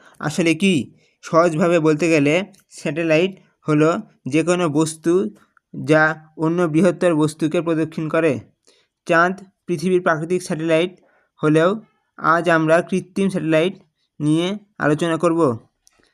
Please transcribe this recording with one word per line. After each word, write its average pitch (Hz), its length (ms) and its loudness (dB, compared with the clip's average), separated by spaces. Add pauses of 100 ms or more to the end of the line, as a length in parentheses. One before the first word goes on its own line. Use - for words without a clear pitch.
(180)
আসলে 165 360 0
কি? 160 400 0 (280)
সহজভাবে 170 560 2
বলতে 156 300 2
গেলে 160 440 2 (180)
স্যাটেলাইট 165 680 -2 (280)
হলো 156 320 2 (280)
যে 151 140 0
কোনো 180 260 0
বস্তু 170 680 -2 (480)
যা 156 520 0
অন্য 165 260 0
বৃহত্তর 175 520 2
বস্তুকে 156 480 -2
প্রদক্ষিণ 160 460 -4
করে। 156 320 0 (680)
চাঁদ 175 340 0 (260)
পৃথিবীর 175 360 -2
প্রাকৃতিক 170 400 -2
স্যাটেলাইট 165 580 -2 (420)
হলেও 160 400 2 (340)
আজ 165 340 0
আমরা 160 320 2
কৃত্রিম 185 460 -4
স্যাটেলাইট 160 540 -2 (380)
নিয়ে 170 380 -2 (200)
আলোচনা 160 380 0
করব, 165 420 0 (560)